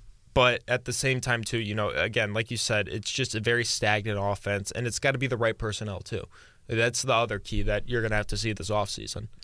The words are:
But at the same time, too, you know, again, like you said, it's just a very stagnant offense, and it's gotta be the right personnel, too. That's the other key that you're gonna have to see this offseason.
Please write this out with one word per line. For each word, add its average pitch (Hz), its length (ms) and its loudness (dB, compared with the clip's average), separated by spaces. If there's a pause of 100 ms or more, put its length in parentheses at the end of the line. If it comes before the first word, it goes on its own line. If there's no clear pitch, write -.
(340)
But 123 320 6
at 123 200 0
the 123 60 -4
same 131 280 0
time, 117 240 0
too, 117 160 -2
you 104 160 -2
know, 104 140 0
again, 104 440 0
like 110 160 -2
you 120 60 -4
said, 104 320 0
it's 101 240 -6
just 123 240 -2
a 110 40 -2
very 117 240 2
stagnant 107 560 0
offense, 101 520 -2
and 120 160 -4
it's 107 100 -4
gotta 135 200 2
be 131 100 0
the 120 80 0
right 113 200 2
personnel, 107 440 -6
too. - 240 -6 (420)
That's 120 360 2
the 131 100 2
other 113 260 2
key 104 240 0
that 104 260 2
you're 120 140 0
gonna 110 140 0
have 104 120 0
to 107 80 -2
see 107 160 0
this 95 180 -6
offseason. 104 580 -4 (160)